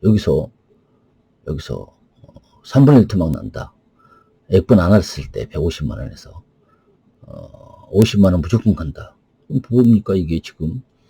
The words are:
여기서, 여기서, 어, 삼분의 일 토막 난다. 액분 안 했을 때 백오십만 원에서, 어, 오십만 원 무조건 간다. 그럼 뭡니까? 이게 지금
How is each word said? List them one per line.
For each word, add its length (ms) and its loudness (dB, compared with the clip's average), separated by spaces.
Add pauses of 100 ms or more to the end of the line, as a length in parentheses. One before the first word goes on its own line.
여기서, 480 0 (960)
여기서, 480 -12 (260)
어, 120 -20 (320)
삼분의 360 4
일 60 0
토막 240 -2
난다. 420 -10 (760)
액분 300 4
안 140 2
했을 380 -2
때 180 -10
백오십만 480 -6
원에서, 460 -16 (800)
어, 640 -20
오십만 440 2
원 80 0
무조건 340 0
간다. 400 -10 (320)
그럼 200 -4
뭡니까? 480 2
이게 280 -2
지금 400 -10 (260)